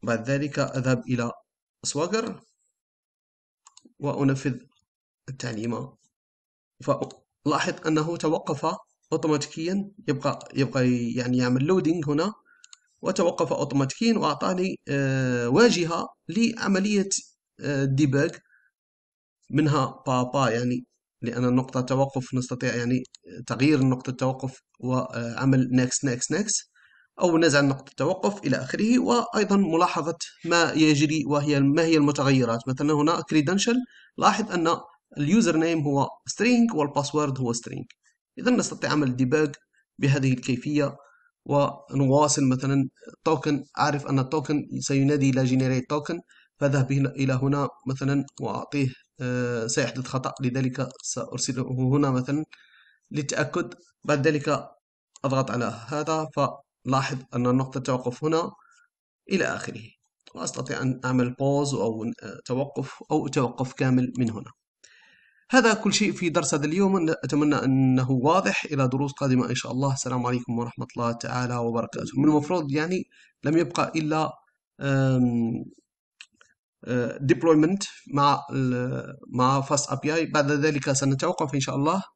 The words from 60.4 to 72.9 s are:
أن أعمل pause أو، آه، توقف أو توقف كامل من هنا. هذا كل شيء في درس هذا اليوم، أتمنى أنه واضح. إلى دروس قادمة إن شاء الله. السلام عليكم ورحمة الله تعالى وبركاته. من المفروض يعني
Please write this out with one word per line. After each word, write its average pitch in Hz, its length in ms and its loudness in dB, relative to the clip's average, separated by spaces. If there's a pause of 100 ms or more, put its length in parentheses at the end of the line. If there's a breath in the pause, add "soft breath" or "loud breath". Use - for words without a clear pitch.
أن 131 240 -2
أعمل 127 240 2
pause 139 440 0
أو، 110 300 -2 (200)
آه، 101 220 -12
توقف 135 500 -6 (160)
أو 151 160 0
توقف 131 460 -2
كامل 127 440 0
من 117 140 0
هنا. 104 200 -12 (1000 soft breath)
هذا 240 220 6
كل 208 200 0
شيء 202 180 0
في 165 180 -2
درس 156 240 0
هذا 147 120 0
اليوم، 185 440 2
أتمنى 147 460 0
أنه 131 560 2
واضح. 160 540 2
إلى 139 220 0
دروس 135 240 -2
قادمة 127 380 0
إن 123 60 -2
شاء 123 160 -6
الله. 135 220 0
السلام 127 320 -4
عليكم 123 340 -2
ورحمة 120 280 -8 (100)
الله 120 140 0
تعالى 123 460 -4
وبركاته. 117 600 -4
من 147 120 4
المفروض 151 420 0
يعني 160 320 -2 (400 soft breath)